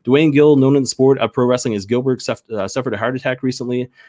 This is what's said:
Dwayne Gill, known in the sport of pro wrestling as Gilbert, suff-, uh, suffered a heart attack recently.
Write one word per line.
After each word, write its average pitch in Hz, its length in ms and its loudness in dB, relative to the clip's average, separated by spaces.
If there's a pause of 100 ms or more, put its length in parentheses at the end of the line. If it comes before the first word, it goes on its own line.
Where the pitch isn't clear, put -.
Dwayne 147 300 2
Gill, 147 240 6
known 135 180 4
in 139 80 2
the 117 40 -6
sport 135 320 2
of 117 120 -2
pro 123 140 -2
wrestling 123 280 -2
as 98 120 -6
Gilbert, 123 360 -2
suff-, - 300 -10
uh, 101 160 -4
suffered 120 260 -6
a 98 40 -4
heart 123 180 -4
attack 127 280 -6
recently. 123 460 -4 (200)